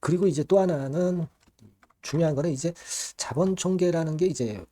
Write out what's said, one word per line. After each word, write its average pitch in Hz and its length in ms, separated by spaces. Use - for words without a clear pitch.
그리고 175 260
이제 151 160
또 190 160
하나는 170 680
중요한 156 340
거는 156 160
이제 156 220
자본 185 380
총계라는 175 600
게 170 80
이제 117 460